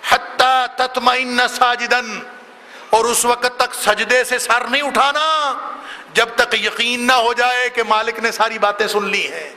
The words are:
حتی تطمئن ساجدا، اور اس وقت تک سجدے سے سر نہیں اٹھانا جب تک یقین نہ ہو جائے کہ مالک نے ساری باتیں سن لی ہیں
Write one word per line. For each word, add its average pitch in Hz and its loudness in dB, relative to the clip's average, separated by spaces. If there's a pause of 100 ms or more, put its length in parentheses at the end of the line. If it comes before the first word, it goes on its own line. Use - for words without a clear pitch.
حتی 254 2 (120)
تطمئن 254 0 (100)
ساجدا، 240 2 (880)
اور 226 4
اس 240 0
وقت 240 0
تک 247 2
سجدے 220 2
سے 247 -2
سر 247 2
نہیں 247 -2
اٹھانا 285 0 (600)
جب 233 2
تک 233 2
یقین 233 -2
نہ 262 4
ہو 240 4
جائے 247 0
کہ 233 -2
مالک 220 0
نے 226 0
ساری 220 -2
باتیں 208 0
سن 202 -2
لی 185 -4
ہیں 151 -10